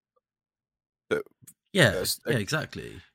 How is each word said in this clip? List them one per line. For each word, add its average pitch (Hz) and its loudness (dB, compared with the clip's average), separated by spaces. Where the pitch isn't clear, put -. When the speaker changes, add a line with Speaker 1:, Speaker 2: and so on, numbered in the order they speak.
Speaker 1:
But - 0
Speaker 2:
Yeah, 143 6
Speaker 1:
that's 92 -2
a 117 0
Speaker 2:
yeah, 117 2
exactly. - -6